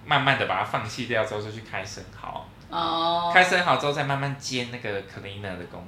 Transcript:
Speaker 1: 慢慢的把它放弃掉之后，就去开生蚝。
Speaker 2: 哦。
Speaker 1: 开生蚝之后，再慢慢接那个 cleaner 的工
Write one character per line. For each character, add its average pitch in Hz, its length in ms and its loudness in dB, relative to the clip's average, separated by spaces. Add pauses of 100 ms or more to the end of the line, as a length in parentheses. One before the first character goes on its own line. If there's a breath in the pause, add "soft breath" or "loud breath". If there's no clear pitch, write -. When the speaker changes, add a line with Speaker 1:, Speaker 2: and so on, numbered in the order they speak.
Speaker 1:
慢 147 180 4
慢 135 160 4
的 101 80 2
把 92 120 0
它 104 40 2
放 117 240 -2
弃 117 180 -6
掉 110 180 2
之 107 120 -2
后， 104 60 -4
就 107 100 -8
去 110 100 -10
开 98 240 -8
生 95 180 -12 (160)
蚝。 - 260 -10 (240)
Speaker 2:
哦。 170 640 2
Speaker 1:
开 185 100 10
生 180 200 4
蚝 147 140 6
之 143 80 0
后， 143 60 2
再 147 120 0
慢 139 160 0
慢 139 200 -2
接 123 320 -4
那 123 80 -10
个 101 240 -4
cleaner 98 540 -10
的 87 140 -10
工 90 160 -12